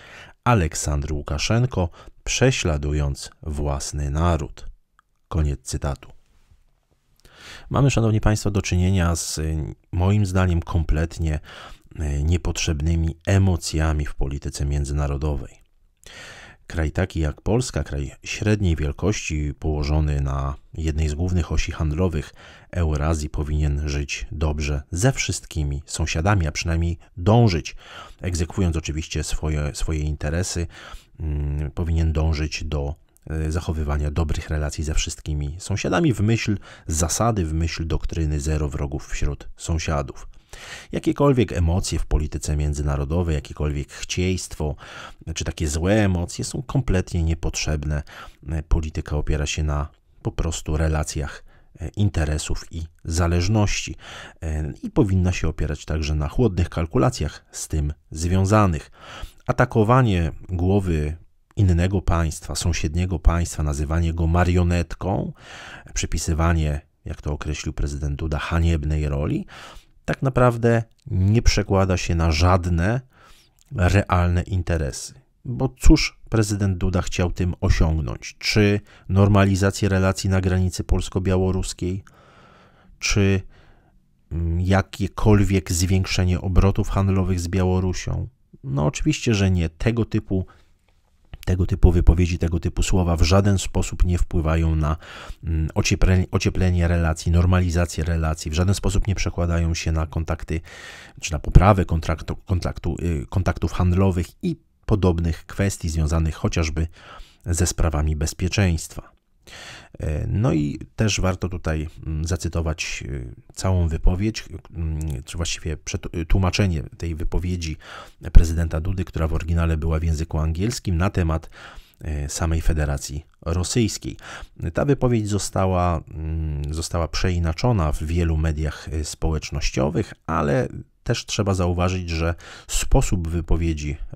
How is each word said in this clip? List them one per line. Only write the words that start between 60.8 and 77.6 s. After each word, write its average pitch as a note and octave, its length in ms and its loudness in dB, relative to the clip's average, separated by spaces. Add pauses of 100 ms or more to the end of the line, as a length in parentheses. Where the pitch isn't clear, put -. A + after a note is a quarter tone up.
innego F#2 460 4
państwa, D#2+ 540 0
sąsiedniego F2 640 0
państwa, E2 440 2
nazywanie D2+ 500 0
go E2 140 0
marionetką, F2 1080 2 (600)
przypisywanie, D#2+ 880 0 (240)
jak - 160 -10
to D2 120 -4
określił D2+ 400 -6
prezydent C#2+ 420 -4
Duda, D2+ 240 -2
haniebnej D#2 720 0
roli, C#2+ 360 -2 (600)
tak - 160 -4
naprawdę A#2 640 2 (240)
nie G2 340 4
przekłada F#2+ 560 4
się - 180 0
na E2 160 2
żadne F2 720 2 (720)
realne F2+ 640 4
interesy. E2 720 -2 (320)
Bo B2 240 -2 (100)
cóż - 400 8 (100)
prezydent G2+ 480 2
Duda F#2 240 0
chciał F2 300 0
tym F2+ 300 -2